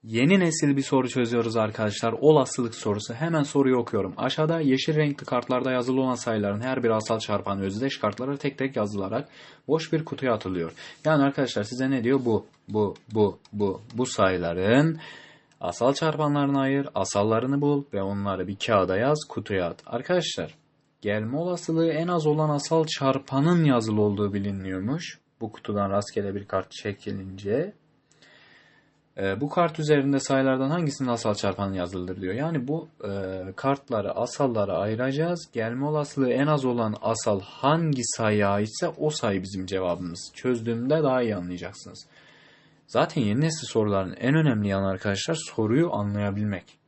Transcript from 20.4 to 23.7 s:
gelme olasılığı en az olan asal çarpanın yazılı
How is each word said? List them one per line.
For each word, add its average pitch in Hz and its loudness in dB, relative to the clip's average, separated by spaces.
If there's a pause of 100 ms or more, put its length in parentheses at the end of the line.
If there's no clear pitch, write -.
gelme 107 -2
olasılığı 165 0
en 160 0
az 165 2
olan 151 4
asal 156 2
çarpanın 139 2
yazılı 110 4